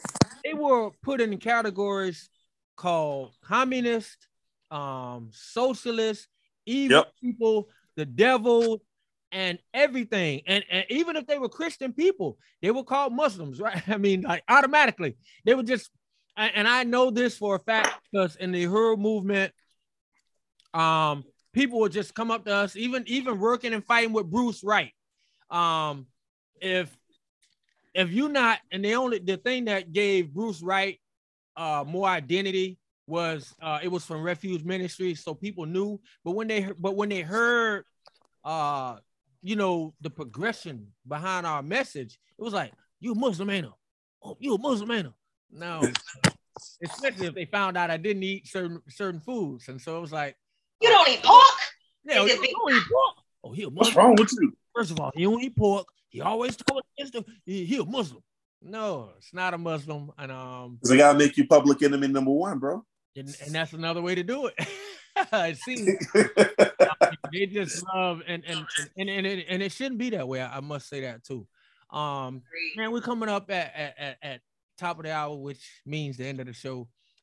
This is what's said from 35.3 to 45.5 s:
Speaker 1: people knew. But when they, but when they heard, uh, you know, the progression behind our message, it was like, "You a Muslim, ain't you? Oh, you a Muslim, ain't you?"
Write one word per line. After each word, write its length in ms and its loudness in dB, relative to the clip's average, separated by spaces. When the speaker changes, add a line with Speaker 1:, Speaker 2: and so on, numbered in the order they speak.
Speaker 1:
people 320 -10
knew. 340 -4
But 80 -6
when 140 -4
they, 320 -2
but 160 -2
when 140 0
they 140 -4
heard, 600 0
uh, 540 -4
you 140 -4
know, 440 0
the 100 -10
progression 760 -8
behind 380 -4
our 180 -4
message, 520 -6
it 40 -12
was 120 -8
like, 180 -4
"You 120 -6
a 40 -2
Muslim, 340 -2
ain't 160 -2
you? 80 -18
Oh, 160 -16
you 160 -2
a 40 0
Muslim, 340 -2
ain't 140 -2
you?" 80 -16